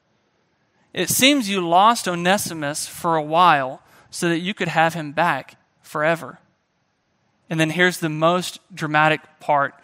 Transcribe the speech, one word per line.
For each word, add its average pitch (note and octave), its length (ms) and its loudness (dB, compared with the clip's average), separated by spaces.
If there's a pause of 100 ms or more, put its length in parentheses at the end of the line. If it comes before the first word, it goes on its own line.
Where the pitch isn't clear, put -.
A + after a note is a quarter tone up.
(920)
It F#3 160 -4
seems C4 400 2
you F#3+ 180 -2
lost G3 400 4
Onesimus F3 800 -4
for - 280 -2
a D#3 60 0
while D3+ 600 2 (280)
so - 200 -4
that E3 100 -2
you F#3 140 -6
could F3+ 160 -4
have D#3+ 240 2
him D#3 180 -10
back D#3 440 -4 (260)
forever. D#3 580 -4 (1120)
And D#3+ 100 -2
then D#3 120 2
here's F3+ 280 2
the E3 100 -4
most E3 500 -2 (140)
dramatic D#3 480 2 (180)
part C#3 440 0